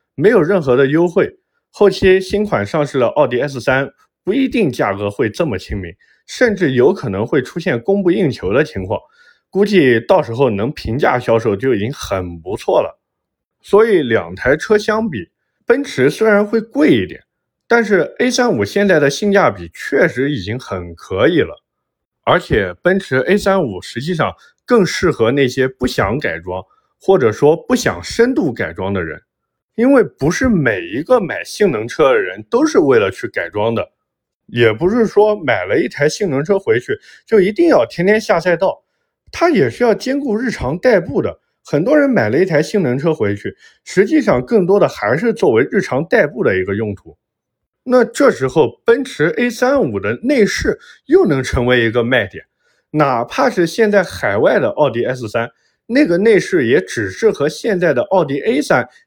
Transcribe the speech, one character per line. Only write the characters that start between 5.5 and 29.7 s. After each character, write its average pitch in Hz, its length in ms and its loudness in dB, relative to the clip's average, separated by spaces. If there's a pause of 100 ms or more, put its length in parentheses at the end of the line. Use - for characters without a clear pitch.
亲 104 200 -8
民， 87 180 -12 (320)
甚 233 260 0
至 175 200 -2
有 127 200 4
可 170 140 -8
能 98 180 -4
会 - 160 -2
出 - 200 -10
现 131 200 -4
供 202 220 -2
不 180 80 2
应 185 180 0
求 95 220 -6
的 127 100 2
情 98 240 -6
况， 101 140 -4 (500)
估 190 140 0
计 151 360 4
到 156 240 2
时 117 100 -8
候 131 160 2
能 107 220 -4
平 117 260 -6
价 131 220 0
销 113 180 2
售 110 180 0
就 127 200 0
已 101 40 -2
经 117 140 -4
很 90 460 -8
不 92 180 -10
错 180 240 0
了。 82 180 -8 (640)
所 208 240 4
以 202 160 4
两 104 320 -2
台 131 240 0
车 214 200 0
相 220 300 -2
比， 110 220 -8 (360)
奔 277 180 2
驰 135 260 0
虽 220 180 0
然 208 160 4
会 220 160 -2
贵 277 300 0
一 - 160 2
点， - 160 -16 (460)
但 233 180 2
是 196 320 0
A 254 140 0
三 247 200 0
五 110 140 0
现 202 220 0
在 175 120 4
的 139 120 2
性 208 200 -2
价 180 200 4
比 87 200 -12
确 - 360 -2
实 131 240 -2
已 120 100 -6
经 104 160 -8
很 90 380 -12
可 95 320 -2
以 170 140 2
了。 82 220 -6 (600)
而 160 160 0
且 101 420 -2
奔 190 180 0
驰 131 280 -2
A 196 100 2
三 196 240 0
五 101 180 -6
实 - 220 -12
际 170 140 -6
上 117 180 -2 (320)
更 220 180 4
适 175 280 -2
合 113 200 0
那 139 160 2
些 127 200 -2
不 127 180 -6
想 117 320 -2
改 85 220 -6
装， 90 240 -10 (360)
或 190 200 2
者 117 120 2
说 147 240 4
不 170 200 -4
想 87 280 -4
深 247 300 0
度 202 180 -2
改 85 220 -6
装 95 180 -6
的 95 120 -4
人。 78 180 -10 (540)